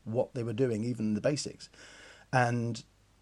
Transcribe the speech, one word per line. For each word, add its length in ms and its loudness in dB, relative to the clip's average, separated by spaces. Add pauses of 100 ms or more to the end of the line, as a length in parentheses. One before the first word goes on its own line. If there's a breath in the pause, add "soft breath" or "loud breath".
what 300 -2
they 100 -4
were 100 -4
doing, 300 2
even 240 -2
in 60 2
the 80 0
basics. 480 -2 (640 soft breath)
And 500 2 (380)